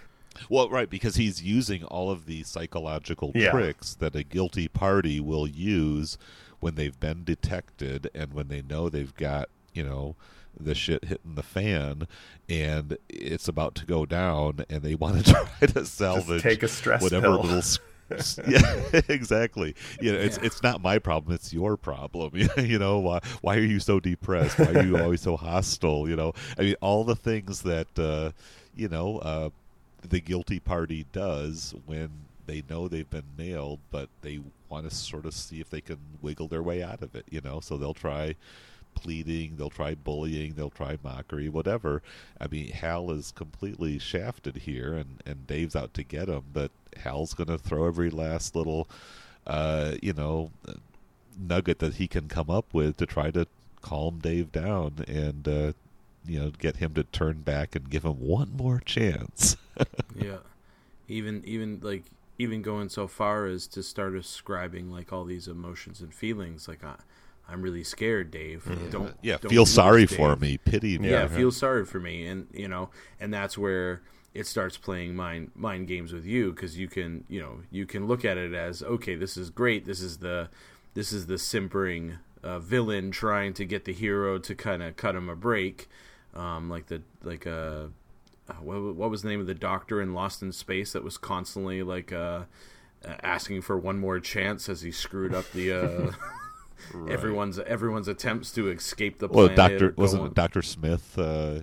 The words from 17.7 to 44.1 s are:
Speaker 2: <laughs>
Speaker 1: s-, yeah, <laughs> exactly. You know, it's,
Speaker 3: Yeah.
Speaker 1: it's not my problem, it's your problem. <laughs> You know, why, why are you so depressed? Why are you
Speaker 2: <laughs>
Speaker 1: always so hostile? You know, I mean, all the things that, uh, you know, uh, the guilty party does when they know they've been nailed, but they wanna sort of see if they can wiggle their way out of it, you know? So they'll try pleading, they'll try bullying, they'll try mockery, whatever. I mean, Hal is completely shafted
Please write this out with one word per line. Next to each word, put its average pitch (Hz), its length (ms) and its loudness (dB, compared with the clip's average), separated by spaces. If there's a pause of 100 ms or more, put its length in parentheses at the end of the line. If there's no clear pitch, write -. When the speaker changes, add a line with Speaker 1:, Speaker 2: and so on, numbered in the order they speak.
Speaker 2:
<laughs> - 180 -20
Speaker 1:
s-, - 360 -2
yeah, 123 560 6
<laughs> - 60 0
exactly. 113 680 2 (260)
You 110 120 4
know, 92 60 2
it's, 104 180 2
Speaker 3:
Yeah. 113 80 0
Speaker 1:
it's - 180 -2
not 123 180 2
my 95 180 4
problem, 80 360 0
it's - 180 -8
your 98 240 0
problem. 73 580 -6
<laughs> 104 220 4
You 117 220 4
know, 101 200 4
why, 90 200 2 (220)
why 101 160 4
are 113 40 6
you 107 180 4
so 98 200 4
depressed? 90 600 2
Why 156 140 8
are 147 100 8
you 90 140 6
Speaker 2:
<laughs> 82 40 4
Speaker 1:
always 85 200 2
so 85 160 0
hostile? 82 720 2
You 82 60 0
know, 80 180 0 (240)
I - 40 0
mean, 101 200 4
all 104 220 4
the 117 120 2
things 104 480 -4
that, 82 240 0 (120)
uh, 78 320 0 (440)
you 104 140 -4
know, 87 300 -2
uh, 78 300 -4 (580)
the 90 120 0
guilty 87 400 -2
party 80 520 -2
does 80 640 -4 (140)
when 78 220 -6 (360)
they 78 240 -8
know 82 180 -6
they've 80 220 -6
been 78 140 -8 (160)
nailed, 76 400 -6 (100)
but 69 180 -6 (140)
they 73 180 -10 (300)
wanna 78 220 -8
sort - 340 -10
of 80 80 -8
see - 260 -12
if 80 120 -12
they 78 100 -6
can 80 160 -10 (240)
wiggle 76 260 -6
their 82 140 -4
way 87 220 -4
out 92 180 -10
of 73 140 -12
it, - 160 -14
you 76 100 -8
know? 67 180 -8
So - 180 -8
they'll 71 180 -4
try 76 400 -4 (580)
pleading, 80 640 -6
they'll 71 120 -6
try 78 260 -4
bullying, 76 580 -4
they'll 73 160 -6
try 76 340 -6
mockery, 71 460 -6
whatever. 80 520 0 (380)
I - 80 -6
mean, 76 240 -6
Hal 85 400 -4
is 76 200 -6
completely 80 680 -6
shafted 87 580 -6